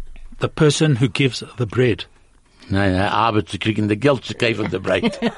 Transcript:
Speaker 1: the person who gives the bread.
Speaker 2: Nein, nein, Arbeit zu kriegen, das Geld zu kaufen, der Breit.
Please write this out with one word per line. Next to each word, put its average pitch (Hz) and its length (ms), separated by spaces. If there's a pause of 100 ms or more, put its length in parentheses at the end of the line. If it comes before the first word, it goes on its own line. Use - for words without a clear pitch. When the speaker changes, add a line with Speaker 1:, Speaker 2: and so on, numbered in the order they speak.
(400)
Speaker 1:
the 113 100
person 151 480
who 123 120
gives - 340 (140)
the 123 80
bread. 110 400 (640)
Speaker 2:
Nein, 98 240
nein, 92 180
Arbeit 107 380
zu 101 80
kriegen, 107 320
das 107 100
Geld 131 260
zu - 100
kaufen, 107 360
der 92 80
Breit. 95 400 (180)